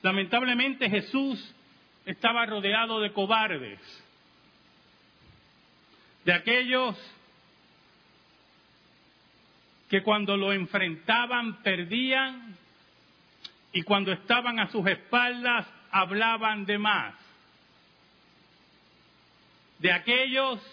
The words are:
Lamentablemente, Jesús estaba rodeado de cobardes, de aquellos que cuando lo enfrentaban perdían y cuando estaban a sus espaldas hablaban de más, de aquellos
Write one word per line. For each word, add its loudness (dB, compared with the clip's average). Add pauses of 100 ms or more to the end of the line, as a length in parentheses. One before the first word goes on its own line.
Lamentablemente, 0
Jesús -2 (500)
estaba 0
rodeado -2
de -2
cobardes, 0 (2500)
de 4
aquellos 0 (3000)
que 2
cuando 2
lo 0
enfrentaban -2
perdían -2 (1120)
y -2
cuando 2
estaban 0
a 0
sus -2
espaldas 0 (240)
hablaban 0
de 0
más, 0 (2750)
de 4
aquellos 0 (120)